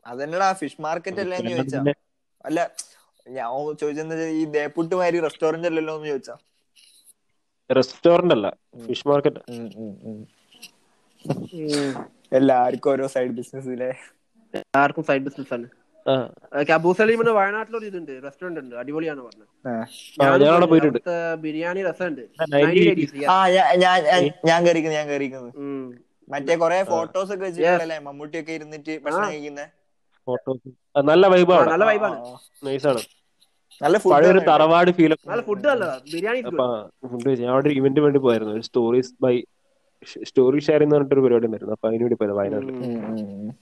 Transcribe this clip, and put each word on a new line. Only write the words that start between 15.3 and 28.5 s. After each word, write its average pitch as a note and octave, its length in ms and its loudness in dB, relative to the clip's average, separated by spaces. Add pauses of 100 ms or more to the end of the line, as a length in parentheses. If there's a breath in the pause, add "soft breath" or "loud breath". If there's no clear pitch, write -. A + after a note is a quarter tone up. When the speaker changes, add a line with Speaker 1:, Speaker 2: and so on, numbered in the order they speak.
Speaker 3:
ആണ്. A#2+ 140 -10 (420)
Speaker 2:
ആ. C3 200 0 (300)
Speaker 3:
ഓക്കെ, D3+ 140 2
അബു E3 200 2
സലീമിന് A3+ 360 2
വയനാട്ടിലൊരു G#3+ 560 -2
ഇതുണ്ട്, D#3+ 380 -12
റെസ്റ്റോറന്റ് D#3+ 360 -12
ഉണ്ട്, B2 160 -16
അടിപൊളിയാണ് C#3+ 460 -8
പറഞ്ഞത്. A2 460 -18
Speaker 1:
ആ. - 20 -6
Speaker 2:
ആ, A#2+ 40 -6
Speaker 3:
ഞാൻ A2+ 140 -8 (320)
Speaker 2:
ഞാൻ C#3 120 4
അവിടെ C3+ 80 4
Speaker 3:
പോയിട്ടുണ്ട്. E3 300 6
Speaker 2:
പോയിട്ടുണ്ട്. D#3 400 4
Speaker 3:
അവിടുത്തെ E3 320 -4
ബിരിയാണി E3 420 -6
രസമുണ്ട്. D#3+ 380 -6
Speaker 2:
ആ, A2+ 40 -16
നയൻറ്റീൻ D3 400 0
Speaker 3:
നയൻറ്റീൻ F3 220 4
എയ്റ്റീസ്, E3 280 0
yes. C#3 140 -2
Speaker 1:
ആ, F#3 180 4
ഞാൻ, F3+ 320 4
ഞാൻ, F3+ 240 4
ഞാൻ, D#3 260 4 (160)
ഞാൻ E3 200 4
കയറിക്കുന്നു, D#3+ 320 2
ഞാൻ D3+ 100 -4
കയറിക്കുന്നു. C3 480 -6
Speaker 3:
ഉം. C3+ 420 -12 (320)
Speaker 1:
മറ്റേ C#3+ 260 -2
കൊറേ E3 240 0
Speaker 2:
ആ. G3 40 -2
Speaker 1:
ഫോട്ടോസ് F3+ 400 -4
ഒക്കെ G3 100 -8
Speaker 3:
Yes. F#3+ 100 -8
Speaker 1:
വെച്ചിട്ടുള്ളല്ലേ E3 540 -2
മമ്മൂട്ടിയൊക്കെ D3+ 540 -12